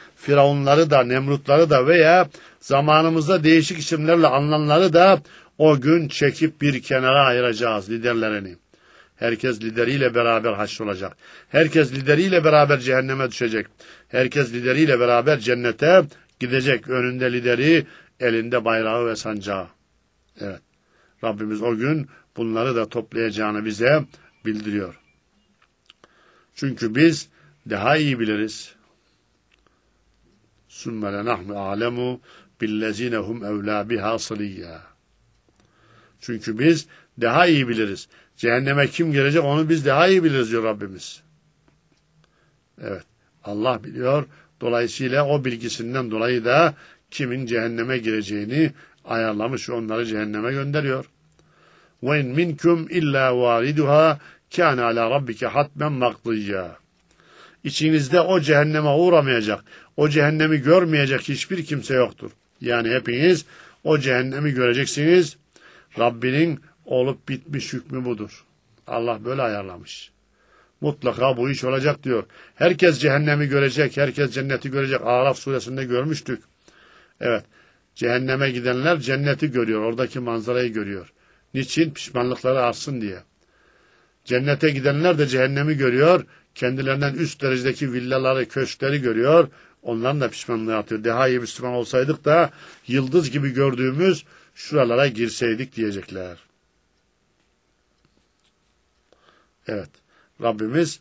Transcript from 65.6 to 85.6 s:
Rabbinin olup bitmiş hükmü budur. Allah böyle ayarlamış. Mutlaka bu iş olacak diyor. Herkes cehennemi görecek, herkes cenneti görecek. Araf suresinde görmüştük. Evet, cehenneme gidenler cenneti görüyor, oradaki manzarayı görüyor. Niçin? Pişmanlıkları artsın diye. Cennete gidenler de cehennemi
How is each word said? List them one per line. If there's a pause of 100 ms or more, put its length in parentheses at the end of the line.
Rabbinin (260)
olup
bitmiş
hükmü
budur. (420)
Allah
böyle
ayarlamış. (720)
Mutlaka
bu
iş
olacak
diyor. (320)
Herkes
cehennemi
görecek,
herkes
cenneti
görecek.
Araf
suresinde
görmüştük. (800)
Evet, (520)
cehenneme
gidenler
cenneti
görüyor,
oradaki
manzarayı
görüyor. (400)
Niçin?
Pişmanlıkları
artsın
diye. (1080)
Cennete
gidenler
de
cehennemi